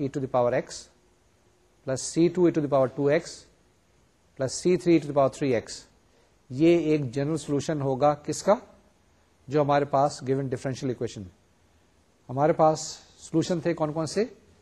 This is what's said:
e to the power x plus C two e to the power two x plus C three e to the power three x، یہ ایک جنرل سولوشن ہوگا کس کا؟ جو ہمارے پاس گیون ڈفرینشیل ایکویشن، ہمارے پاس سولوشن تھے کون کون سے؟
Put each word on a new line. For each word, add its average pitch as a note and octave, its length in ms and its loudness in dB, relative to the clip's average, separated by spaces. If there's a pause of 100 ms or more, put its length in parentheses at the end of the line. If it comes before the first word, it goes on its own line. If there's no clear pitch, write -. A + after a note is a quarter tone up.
e D3 40 -2
to C3+ 180 -6
the B2+ 180 0
power A#2+ 120 2
x C#3 140 -2 (1200)
plus C3 100 -2
C E3 300 0
two E3+ 220 2
e D3+ 40 4
to D#3 100 0
the C#3+ 140 -2
power C3 100 4 (140)
two C#3+ 100 2
x E3 120 2 (1160)
plus C3 100 -2
C F3+ 260 0
three F3 220 4
e - 20 2
to D3 80 -2
the C#3 80 -8
power C3+ 140 4
three C3+ 260 -2
x، G#2+ 120 -2 (840)
یہ E3 280 4
ایک D3+ 340 0
جنرل C#3+ 240 -2
سولوشن D3 440 -2
ہوگا C#3 340 2
کس - 280 -8
کا؟ G3 120 4 (920)
جو D3 140 2
ہمارے C#3+ 220 2
پاس C#3+ 420 0
گیون C3+ 200 0
ڈفرینشیل B2+ 420 -6
ایکویشن، A#2 340 -6 (1080)
ہمارے C#3+ 240 2
پاس D#3 280 4 (380)
سولوشن D#3+ 420 -2
تھے E3+ 140 -2
کون D3+ 180 -4
کون D#3+ 140 -4
سے؟ G3+ 180 -2 (380)